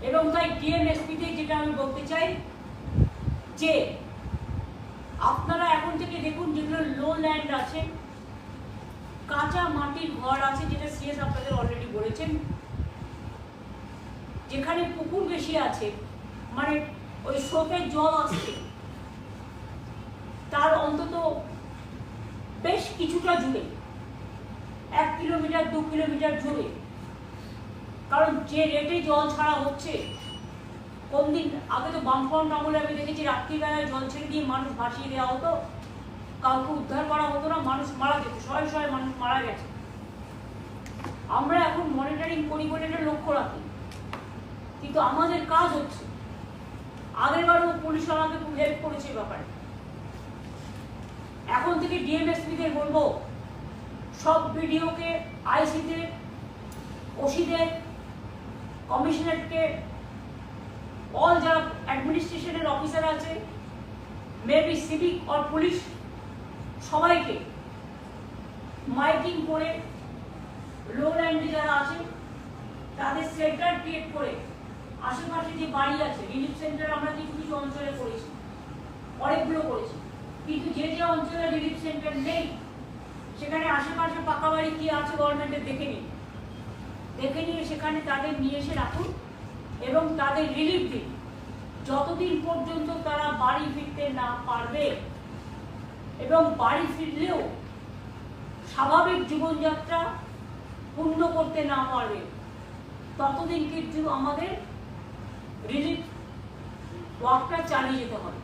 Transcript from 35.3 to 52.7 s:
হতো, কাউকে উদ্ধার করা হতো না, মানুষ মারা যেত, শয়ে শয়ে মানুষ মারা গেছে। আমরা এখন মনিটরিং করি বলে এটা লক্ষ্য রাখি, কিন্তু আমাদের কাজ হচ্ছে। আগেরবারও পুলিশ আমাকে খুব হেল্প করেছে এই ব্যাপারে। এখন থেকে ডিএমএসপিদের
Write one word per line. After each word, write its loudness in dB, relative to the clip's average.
হতো, 2
কাউকে 6
উদ্ধার 0
করা 4
হতো 0
না, 2
মানুষ 0
মারা 6
যেত, -6
শয়ে 0
শয়ে 0
মানুষ -2
মারা 4
গেছে। -6
আমরা 4
এখন 0
মনিটরিং 0
করি -2
বলে -2
এটা -2
লক্ষ্য 0
রাখি, -4
কিন্তু 2
আমাদের 4
কাজ 8
হচ্ছে। -4
আগেরবারও 8
পুলিশ 0
আমাকে 2
খুব -6
হেল্প 4
করেছে -4
এই -6
ব্যাপারে। -6
এখন 4
থেকে 2
ডিএমএসপিদের 2